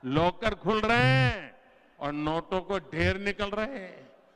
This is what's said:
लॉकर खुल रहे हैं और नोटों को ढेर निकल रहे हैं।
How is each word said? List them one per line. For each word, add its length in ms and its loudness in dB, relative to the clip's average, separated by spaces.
लॉकर 520 0
खुल 260 0
रहे 180 2
हैं 560 2
और 120 -4
नोटों 480 -2
को 180 -4
ढेर 280 0
निकल 320 -4
रहे 280 -6
हैं। 320 -16